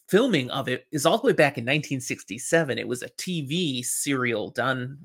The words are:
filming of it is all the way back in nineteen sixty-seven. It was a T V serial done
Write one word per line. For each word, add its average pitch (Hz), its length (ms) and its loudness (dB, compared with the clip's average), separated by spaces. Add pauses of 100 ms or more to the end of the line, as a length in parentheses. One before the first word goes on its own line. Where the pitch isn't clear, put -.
filming 185 420 4
of 131 180 -4
it 127 240 -4
is 151 140 0
all 226 140 6
the 269 80 0
way 185 60 4
back 143 240 4
in 117 80 -4
nineteen 139 340 -2
sixty-seven. 127 800 -2
It 107 100 -6
was 123 160 -4
a - 60 -12
T 170 360 -6
V 135 380 -2
serial 120 640 -2
done 131 560 -4